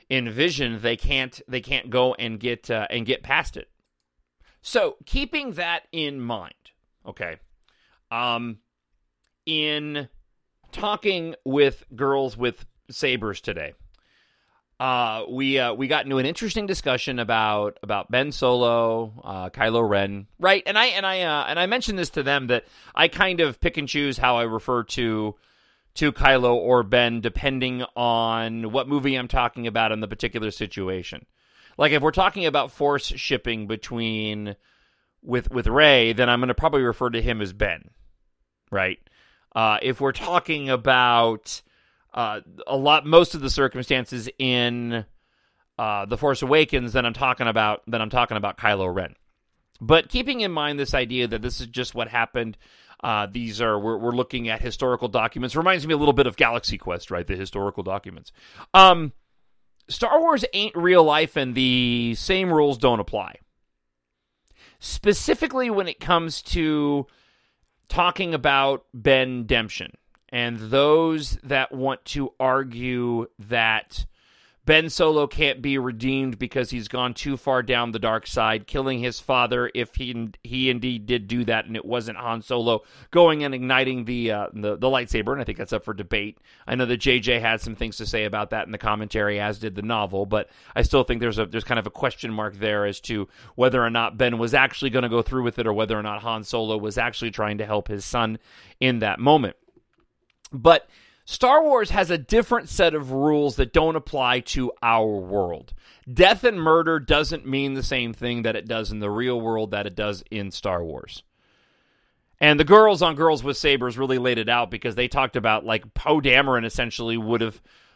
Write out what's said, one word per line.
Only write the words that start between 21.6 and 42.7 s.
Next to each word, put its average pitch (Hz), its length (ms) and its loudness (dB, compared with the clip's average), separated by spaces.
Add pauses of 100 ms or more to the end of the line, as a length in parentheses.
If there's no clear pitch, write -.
mentioned 208 320 -2
this 170 120 -4
to 147 120 -4
them 135 260 -2
that 120 160 0 (300)
I 165 140 4
kind 185 320 0
of 143 200 0
pick - 160 -2
and 143 120 -6
choose 143 300 -2
how 127 180 4
I 117 80 2
refer 117 400 -2
to, 110 500 -4 (600)
to 151 180 0
Kylo 127 420 4
or 120 300 4
Ben 117 360 2
depending 127 640 -4 (120)
on 113 760 -2
what 127 160 -2
movie 139 300 -2
I'm 123 100 -6
talking 120 400 -2
about 110 240 0
in 107 80 -4
the 107 80 -6
particular 107 460 -6
situation. 95 720 -8 (500)
Like, 147 160 4
if 143 100 2
we're 151 100 2
talking 190 340 0
about 143 240 0
force 143 360 0
shipping 117 600 -4
between, 107 880 -6 (680)
with, 120 280 -2
with 123 160 -2
Rey, 127 460 4
then 120 160 0
I'm 120 100 2
gonna 123 160 -2
probably 147 280 0
refer 120 280 -2
to 117 120 -4
him 113 180 -2
as 95 120 -6
Ben, 98 380 -6 (800)
right? 95 300 -2 (560)
Uh, 110 260 2
if 131 180 -2
we're 135 120 0
talking 160 580 -2
about, 120 920 2 (520)
uh, 107 260 -4 (260)
a 135 100 -2